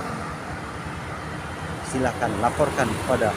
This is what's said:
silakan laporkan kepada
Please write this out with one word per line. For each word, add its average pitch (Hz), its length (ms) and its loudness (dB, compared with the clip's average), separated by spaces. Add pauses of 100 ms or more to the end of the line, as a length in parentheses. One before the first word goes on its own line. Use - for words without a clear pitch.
(1900)
silakan 120 480 2
laporkan 131 480 4
kepada 113 520 4